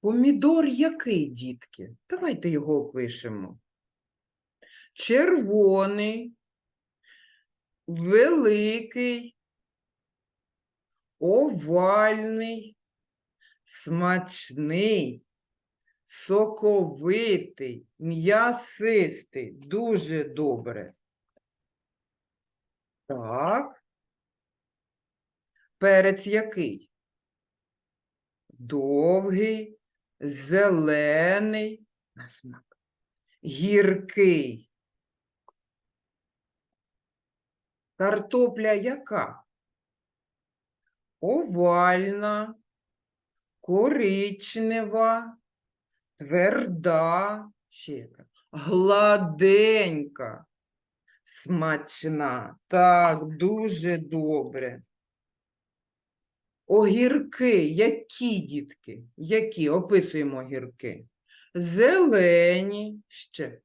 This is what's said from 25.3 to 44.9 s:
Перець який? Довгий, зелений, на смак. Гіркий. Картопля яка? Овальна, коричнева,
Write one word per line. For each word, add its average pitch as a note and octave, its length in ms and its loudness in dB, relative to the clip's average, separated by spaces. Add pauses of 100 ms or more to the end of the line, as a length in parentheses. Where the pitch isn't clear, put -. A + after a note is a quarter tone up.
Перець F#3+ 500 4
який? G3+ 640 -4 (1600)
Довгий, F3+ 1300 -2 (400)
зелений, E3+ 1700 0 (300)
на A#2+ 140 -20
смак. - 480 -20 (640)
Гіркий. F3+ 1300 2 (3250)
Картопля G#3+ 760 0
яка? G#3 720 -6 (1800)
Овальна, G3 1400 0 (1040)
коричнева, A3 1800 -2 (800)